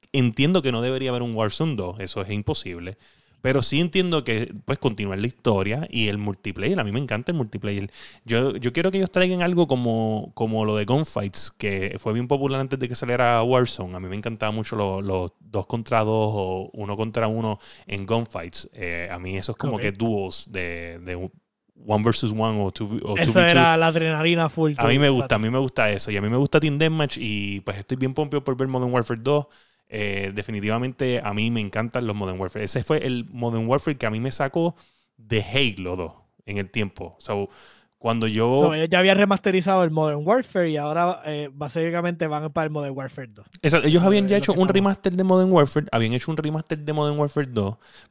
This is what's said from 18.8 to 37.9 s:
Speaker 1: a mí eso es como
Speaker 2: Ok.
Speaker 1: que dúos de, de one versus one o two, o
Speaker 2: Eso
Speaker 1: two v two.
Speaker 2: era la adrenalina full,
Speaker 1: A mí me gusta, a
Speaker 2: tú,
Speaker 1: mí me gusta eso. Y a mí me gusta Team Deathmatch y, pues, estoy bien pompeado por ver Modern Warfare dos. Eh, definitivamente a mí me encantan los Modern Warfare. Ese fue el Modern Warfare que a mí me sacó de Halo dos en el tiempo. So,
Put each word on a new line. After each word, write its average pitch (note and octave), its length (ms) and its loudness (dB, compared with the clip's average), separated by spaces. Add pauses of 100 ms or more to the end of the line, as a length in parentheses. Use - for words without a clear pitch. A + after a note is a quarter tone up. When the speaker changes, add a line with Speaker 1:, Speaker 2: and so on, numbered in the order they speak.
Speaker 1:
a F2+ 120 -10
mí F#2 160 -6
eso F#2+ 160 -4
es - 60 -12
como B2+ 180 -2
Speaker 2:
Ok. G2+ 60 -4
Speaker 1:
que G#2 100 -2
dúos G2 580 -4
de, E2+ 540 -8
de F2+ 260 -8 (560)
one G#2+ 180 2
versus A2+ 280 2
one A2 280 0
o G2 120 -2
two, G#2+ 320 -6
o G#2 120 -2
Speaker 2:
Eso E3 160 4
Speaker 1:
two F#3 80 6
v F3 40 6
two. E3+ 80 6
Speaker 2:
era E3+ 240 6
la E3 100 4
adrenalina D#3+ 640 2
full, D#3 300 0
Speaker 1:
A A#2 100 4
mí B2+ 100 6
me C#3+ 120 6
gusta, A#2+ 260 2
a - 20 4
Speaker 2:
tú, G#2+ 60 -2
Speaker 1:
mí A2 60 0
me B2+ 80 0
gusta B2 340 0
eso. G2+ 180 -4
Y G#2 60 -2
a G2 40 0
mí G#2 80 0
me A#2 100 2
gusta C#3 200 4
Team D3 180 0
Deathmatch D#3+ 440 0
y, G2+ 400 -4
pues, G2 180 -8
estoy C3 200 -6
bien C3 160 -2
pompeado D3 280 -2
por C3+ 140 -2
ver C3 100 -2
Modern B2+ 260 -2
Warfare A#2+ 300 0
dos. C#3+ 240 2 (440)
Eh, G2 440 -4
definitivamente A#2 880 -2
a G#2 80 -4
mí A2 180 0
me A#2 120 -2
encantan A2+ 440 -4
los G#2+ 80 -2
Modern F#2+ 240 -4
Warfare. F#2+ 240 -4
Ese G#2 200 -2
fue D#3 240 0
el B2 240 -4
Modern A#2 360 -2
Warfare C#3+ 300 0
que B2+ 80 -8
a A2 60 0
mí A2 100 -4
me B2 100 -4
sacó E3 460 -2 (400)
de A2 260 -2
Halo F#2+ 540 -2
dos E2+ 160 -6 (320)
en G2+ 140 -6
el F#2+ 120 -6
tiempo. G2 480 -6
So, G2+ 300 -4 (480)